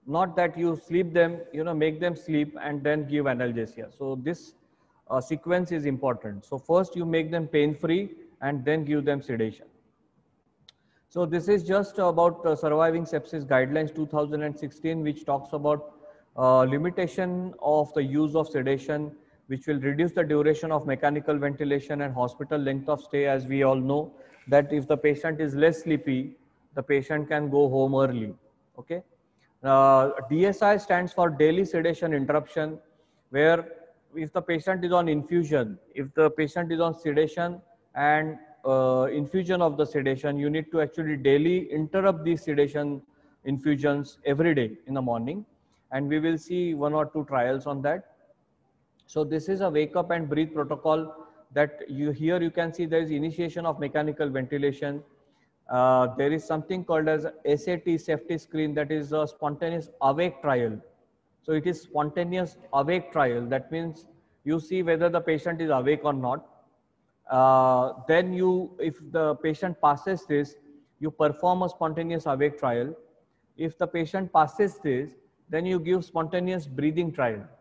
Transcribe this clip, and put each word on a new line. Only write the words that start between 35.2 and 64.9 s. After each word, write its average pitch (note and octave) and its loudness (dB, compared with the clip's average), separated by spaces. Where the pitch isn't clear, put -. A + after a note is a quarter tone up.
if C#3 -8
the D#3 6
patient D#3 -4
is E3 -2
on E3 0
sedation D#3+ 0
and, D3+ 0
uh, C3 4
infusion F3 -2
of D#3 2
the D3+ 2
sedation, C#3+ -2
you C#3+ -2
need D#3 -4
to E3 0
actually D3+ -2
daily D3 2
interrupt D#3+ 0
these D#3+ -2
sedation C#3+ -2
infusions C#3+ -2
every D#3 2
day A2+ -2
in C3+ -8
the C3+ -4
morning. B2+ -4
And C#3 -4
we D#3 0
will E3 0
see F3 -4
one D3 -2
or D#3 2
two D3+ -6
trials C3+ 0
on C#3 -6
that. D#3+ -4
So D#3 -2
this D#3 -4
is F#3+ -2
a G3 0
wake D3+ 0
up F3 0
and E3 -2
breathe D#3 -2
protocol D#3 -2
that D3 0
you, C#3+ -4
here D#3+ 0
you E3 -2
can E3+ -2
see E3+ -4
there E3 2
is D#3+ -4
initiation D#3+ -4
of D3 -2
mechanical D3+ -2
ventilation. C#3 -4
Uh, B2+ 4
there C#3 2
is D#3 -2
something D#3+ -4
called D#3 0
as D#3 0
S D3 2
A F3+ -2
T E3 0
safety D#3+ -4
screen, D#3 -4
that D3 -2
is D3+ -4
a D3+ 2
spontaneous D#3+ -6
awake E3+ 0
trial. A#2+ 0
So D#3 -4
it D#3 0
is E3+ -4
spontaneous F3 -4
awake E3+ 0
trial. B2 0
That C3+ -4
means E3 -8
you D#3 0
see F#3 -4
whether E3 4